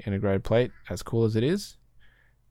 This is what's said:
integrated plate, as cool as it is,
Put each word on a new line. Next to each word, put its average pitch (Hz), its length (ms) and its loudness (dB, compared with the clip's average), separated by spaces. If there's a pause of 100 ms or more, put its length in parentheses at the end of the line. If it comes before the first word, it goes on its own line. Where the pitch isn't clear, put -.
integrated 98 380 0
plate, 120 260 2 (220)
as 87 100 -6
cool 117 220 0
as 110 120 2
it 110 80 2
is, 185 340 -2 (720)